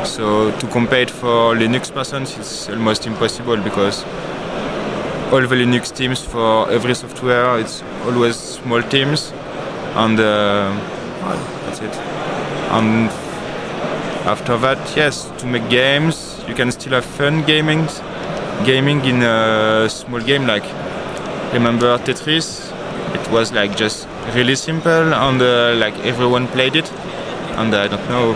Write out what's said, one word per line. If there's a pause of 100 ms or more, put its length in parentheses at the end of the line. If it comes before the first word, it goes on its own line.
So
to
compete
for
Linux
persons,
it's
almost
impossible
because (1300)
all
the
Linux
teams
for
every
software,
it's (240)
always
small
teams, (640)
and,
uh, (520)
well, (260)
that's
it. (760)
And (1160)
after
that, (180)
yes,
to
make
games,
you
can
still
have
fun
gaming, (800)
gaming
in
a
small
game.
Like, (880)
remember
Tetris? (420)
It
was,
like,
just (280)
really
simple,
and,
uh,
like,
everyone
played
it. (680)
And,
uh,
I
don't
know,